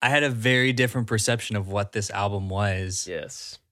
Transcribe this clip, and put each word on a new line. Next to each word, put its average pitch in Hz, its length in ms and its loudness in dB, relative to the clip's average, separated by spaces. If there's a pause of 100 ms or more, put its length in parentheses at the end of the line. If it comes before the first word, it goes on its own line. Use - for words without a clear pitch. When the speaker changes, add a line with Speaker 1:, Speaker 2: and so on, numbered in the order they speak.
Speaker 1:
I 123 80 2
had 147 140 4
a 143 60 4
very 127 440 4
different 123 340 0
perception 110 480 0
of 98 140 -2
what 101 240 -2
this 101 160 -4
album 101 400 -2
was. 95 580 -2
Speaker 2:
Yes. - 520 -10 (120)